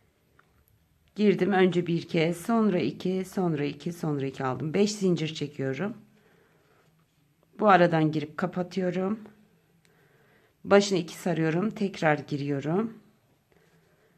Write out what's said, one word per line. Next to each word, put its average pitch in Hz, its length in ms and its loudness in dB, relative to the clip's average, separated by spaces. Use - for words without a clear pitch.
Girdim 196 360 2
önce 180 360 4
bir 170 200 -2
kez, 170 340 0
sonra 214 380 2
iki, 185 460 -2
sonra 170 380 -2
iki, 147 300 -6
sonra 147 320 -4
iki 135 180 -6
aldım. 135 300 -4
Beş 208 180 2
zincir 160 420 0
çekiyorum. 143 640 -6
Bu 214 100 4
aradan 165 420 6
girip 151 260 -6
kapatıyorum. 185 840 -4
Başına 202 340 4
iki 165 180 -4
sarıyorum, 165 540 0
tekrar 185 480 0
giriyorum. 143 800 -4